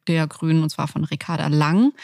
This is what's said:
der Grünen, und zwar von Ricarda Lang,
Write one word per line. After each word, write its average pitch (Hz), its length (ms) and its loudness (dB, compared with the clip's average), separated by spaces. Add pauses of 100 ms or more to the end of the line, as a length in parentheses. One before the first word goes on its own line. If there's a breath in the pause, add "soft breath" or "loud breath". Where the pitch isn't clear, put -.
der 160 180 2
Grünen, 160 380 0
und 156 60 -2
zwar - 180 -6
von - 160 -4
Ricarda 156 420 -4
Lang, 156 460 4 (120)